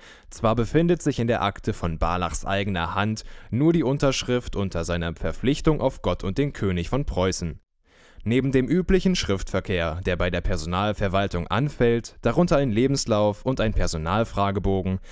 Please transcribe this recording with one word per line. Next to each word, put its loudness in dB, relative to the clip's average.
Zwar 0
befindet 2
sich 0
in 0
der 2
Akte -2
von -4
Barlachs -2
eigener -2
Hand -2
nur 4
die 4
Unterschrift 0
unter -2
seiner -2
Verpflichtung 0
auf -2
Gott 0
und -4
den 0
König -2
von 0
Preußen. -2
Neben 2
dem 4
üblichen 2
Schriftverkehr, -2
der 0
bei 0
der -2
Personalverwaltung -2
anfällt, 0
darunter 2
ein 2
Lebenslauf 2
und 0
ein 0
Personalfragebogen, 0